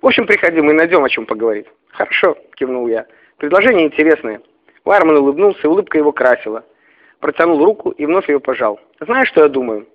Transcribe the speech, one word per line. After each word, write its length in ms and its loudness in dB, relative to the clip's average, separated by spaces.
В 60 0
общем, 200 0
приходи, 340 0
мы 120 2
найдём, 300 2
о 60 0
чём 160 -6
поговорить. 420 -4
"Хорошо", 460 -2
кивнул 320 -6
я. 180 -4
"Предложение 480 2
интересное". 560 0
Уайерман 340 4
улыбнулся, 460 2
и 40 0
улыбка 300 0
его 140 2
красила. 520 -2
Протянул 440 0
руку 280 -2
и 140 -8
вновь 220 -2
её 120 0
пожал. 400 -4
"Знаешь, 300 -2
что 120 2
я 60 6
думаю? 480 -4